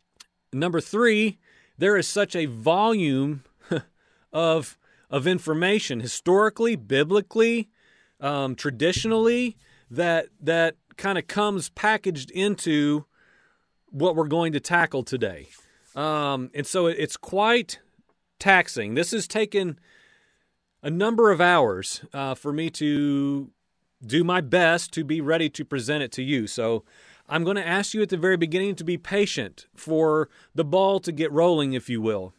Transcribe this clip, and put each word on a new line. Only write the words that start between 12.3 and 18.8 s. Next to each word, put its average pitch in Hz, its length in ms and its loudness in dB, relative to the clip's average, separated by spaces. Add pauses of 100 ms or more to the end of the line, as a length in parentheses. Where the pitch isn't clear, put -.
into 151 760 0 (840)
what 156 260 0
we're 160 100 0
going 165 280 0
to 139 60 -2
tackle 165 420 0
today. 98 460 -6 (460)
Um, 143 600 -2
and 143 120 -6
so 180 200 2
it, 165 120 0
it's - 200 -6
quite 214 640 0 (580)
taxing. 170 560 2